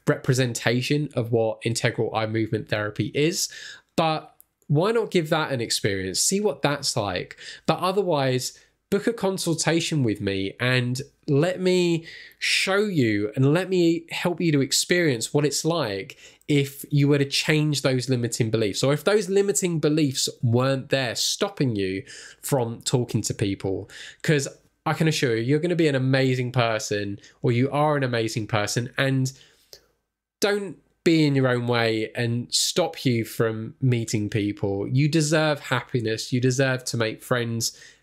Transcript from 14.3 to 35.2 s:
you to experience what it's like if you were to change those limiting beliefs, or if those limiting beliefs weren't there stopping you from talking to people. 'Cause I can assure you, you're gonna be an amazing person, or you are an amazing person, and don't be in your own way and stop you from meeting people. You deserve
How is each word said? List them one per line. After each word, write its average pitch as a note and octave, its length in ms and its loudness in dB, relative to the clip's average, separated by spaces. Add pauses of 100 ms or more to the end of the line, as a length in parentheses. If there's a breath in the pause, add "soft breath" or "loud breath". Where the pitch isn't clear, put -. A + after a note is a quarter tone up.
you E3 100 2
to C#3+ 100 4
experience C3+ 720 0
what D3+ 140 2
it's C#3 180 -2
like C3+ 540 -2 (320 loud breath)
if C#3 420 0
you C#3+ 160 4
were C#3+ 100 4
to C#3 80 2
change D3+ 580 0
those C3 260 0
limiting A#2+ 420 0
beliefs, A2 320 0
or C3+ 80 2
if D3 140 -2
those G3+ 240 2
limiting F#3+ 500 0
beliefs D3+ 480 0 (140)
weren't B2+ 480 2
there B2+ 260 0
stopping - 580 -2
you F#2+ 300 -2 (380 loud breath)
from A#2 400 -2
talking A#2+ 400 0
to B2+ 120 -6
people. G2 560 -4 (320 loud breath)
'Cause C#3+ 280 0 (360)
I D#3+ 60 0
can D#3+ 160 0
assure D3 300 0
you, A2+ 60 -2
you're C#3 160 2
gonna F3 180 0
be D#3+ 100 4
an C#3 80 2
amazing C3 560 2
person, G#2+ 640 0 (240 loud breath)
or B2+ 120 2
you B2 180 2
are D3 240 2
an C#3 80 0
amazing A2+ 440 -2
person, A#2 500 -2
and C3+ 340 0 (1120 loud breath)
don't G3+ 360 0 (280)
be D#3+ 200 6
in C#3+ 80 4
your C3+ 140 4
own B2 180 0
way A2+ 480 2
and A#2+ 400 -2
stop - 520 -2
you A#2 180 2
from A2 580 -4
meeting A2+ 480 0
people. G#2 560 -2
You C3 220 2
deserve D3+ 540 0